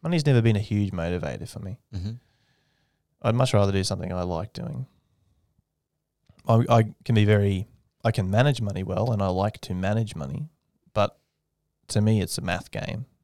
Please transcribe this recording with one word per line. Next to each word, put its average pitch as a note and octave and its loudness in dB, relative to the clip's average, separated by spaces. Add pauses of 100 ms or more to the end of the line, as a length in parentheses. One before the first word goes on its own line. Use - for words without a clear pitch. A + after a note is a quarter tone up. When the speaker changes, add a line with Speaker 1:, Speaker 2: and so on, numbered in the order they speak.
Speaker 1:
money's D#3+ 0
never C3 6
been A2+ 4
a G2+ 2
huge G#2 0
motivator E2+ -4
for - -14
me. G2 -12 (160)
Speaker 2:
Mm-hmm. F#2+ -8 (1080)
Speaker 1:
I'd A2 0
much B2+ 2
rather G2+ 4
do G2 2
something F#2 -4
I F2+ -4
like F2+ -6
doing. - -10 (1600)
I, A#2 4
I A#2 6 (200)
can A#2+ 2
be G#2 6
very, G2+ 2 (360)
I A#2 2
can F#2+ -2
manage A#2 2
money G2+ -6
well, G2+ -2
and G#2+ 0
I G2 0
like F#2+ -2
to - -8
manage G2+ -2
money, C#2+ -8 (440)
but G#2 0 (720)
to G#2+ 0
me, G#2+ 4
it's F2 -4
a - -10
math F2+ -6
game. - -8 (180)